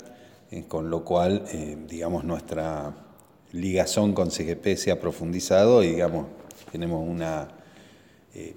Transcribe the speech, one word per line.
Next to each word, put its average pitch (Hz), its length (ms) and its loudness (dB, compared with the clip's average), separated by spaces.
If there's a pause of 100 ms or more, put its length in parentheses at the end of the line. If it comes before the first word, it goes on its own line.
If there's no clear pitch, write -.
(520)
eh, 82 160 -10
con 82 220 -4
lo 82 140 -2
cual, 90 380 2 (100)
eh, 76 240 -8 (120)
digamos, 85 340 -4
nuestra 78 720 -6 (560)
ligazón 95 640 2
con 90 180 2
C 80 160 -4
G 82 100 -2
P 95 200 0
se - 160 0
ha 85 80 -2
profundizado 92 840 4
y, 87 60 4
digamos, 82 380 0 (440)
tenemos 85 340 -4
una, 80 440 -4 (840)
eh, 82 220 -14